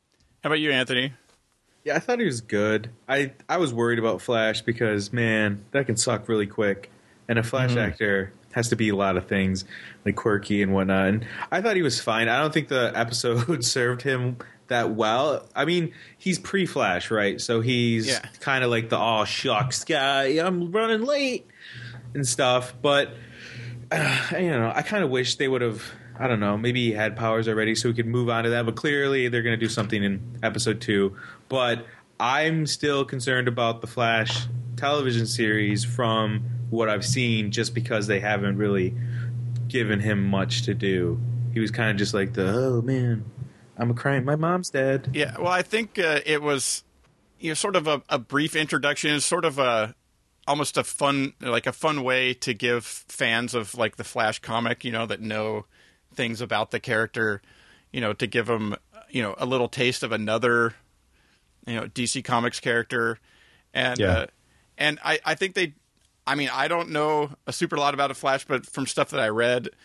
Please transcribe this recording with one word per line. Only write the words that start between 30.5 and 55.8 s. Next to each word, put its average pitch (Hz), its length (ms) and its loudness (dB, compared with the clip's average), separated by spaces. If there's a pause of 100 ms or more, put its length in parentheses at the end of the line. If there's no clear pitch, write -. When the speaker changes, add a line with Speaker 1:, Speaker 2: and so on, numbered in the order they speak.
Speaker 2:
two. 98 360 0 (320)
But 120 380 0 (320)
I'm 151 480 2
still 143 380 0
concerned 127 440 0
about 117 320 0
the - 60 -10
Flash 113 600 0 (300)
television 131 500 0
series 107 580 2
from 110 580 0 (280)
what 113 180 2
I've 104 160 0
seen, 117 460 0
just 113 240 -2
because 120 320 -2
they 101 140 2
haven't 101 360 0
really 98 380 2 (720)
given 107 320 0
him 104 260 2
much 98 380 0
to 101 120 0
do. 90 460 0 (320)
He 117 60 -2
was 107 140 0
kinda 110 220 0
just 101 200 0
like 98 200 0
the, 95 140 0
"Oh 123 340 2
man, 120 420 0 (520)
I'm 120 140 0
a 120 40 2
crying, 135 300 0
my 143 120 2
mom's 175 340 0
dead." 135 420 0
Speaker 1:
Yeah, 147 260 -2
well, 175 120 0
I 185 120 2
think, 214 360 -4
uh, 160 260 2
it 151 180 0
was, 143 420 -2 (560)
you 165 80 -6
know, 156 60 -2
sort 202 200 -2
of 160 140 2
a, 143 200 2
a 151 120 0
brief 143 340 -2
introduction, 151 640 0
sort 170 240 0
of 143 140 0
a, 117 380 2 (500)
almost 147 300 0
a 135 80 2
fun, 139 560 0
like, 120 260 -2
a 127 60 -2
fun 151 320 -2
way 127 300 2
to 127 200 -4
give 120 300 0
fans 117 720 -2
of, 110 200 -4
like, 113 220 -2
the 113 80 -8
Flash 110 340 0
comic, 117 460 -2
you 123 80 -6
know, 113 140 -2
that 107 140 -4
know 107 460 -4 (480)